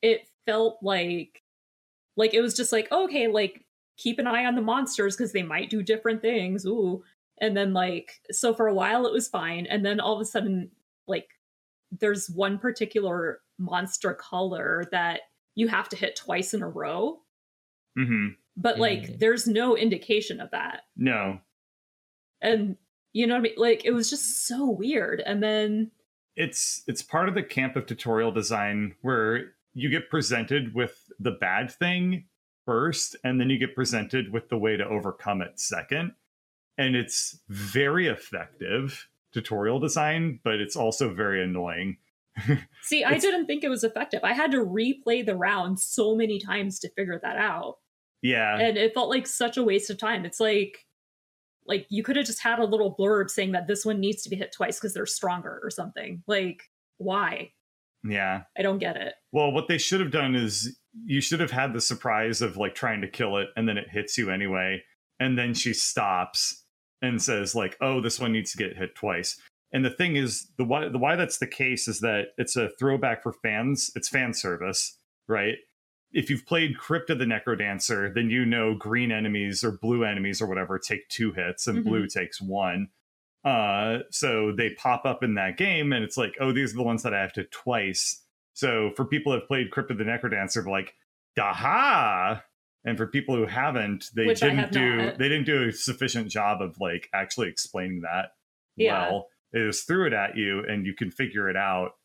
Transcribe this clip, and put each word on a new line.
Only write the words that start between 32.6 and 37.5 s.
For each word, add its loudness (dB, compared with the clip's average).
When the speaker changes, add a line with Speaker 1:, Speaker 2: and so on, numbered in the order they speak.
Speaker 2:
first, 0
and 2
then 4
you 4
get -2
presented 0
with -4
the 0
way 2
to -2
overcome -2
it -10
second. -4
And 2
it's -4
very 0